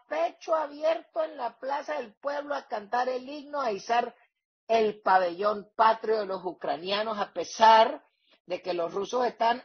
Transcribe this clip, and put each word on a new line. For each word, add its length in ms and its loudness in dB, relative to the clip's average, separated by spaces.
pecho 460 -4
abierto 680 -2
en 140 -8
la 220 -8
Plaza 400 -6
del 160 -10
Pueblo 400 -6
a 140 -8
cantar 420 -4
el 180 -6
himno, 320 -8
a 120 -2
izar 420 -2
el 360 2
pabellón 760 0
patrio 440 2
de 60 -4
los 160 -6
ucranianos, 760 -4
a 160 -4
pesar 680 6
de 160 -6
que 100 -6
los 220 -4
rusos 320 -2
están 380 0